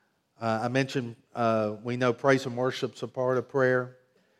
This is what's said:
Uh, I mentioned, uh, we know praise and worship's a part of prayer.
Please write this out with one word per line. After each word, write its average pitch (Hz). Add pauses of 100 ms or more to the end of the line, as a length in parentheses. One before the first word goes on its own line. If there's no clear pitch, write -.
(400)
Uh, 113
I 120
mentioned, 127 (180)
uh, 110
we 123
know 123
praise 135
and 120
worship's 123
a 123
part 127
of 120
prayer. 127 (440)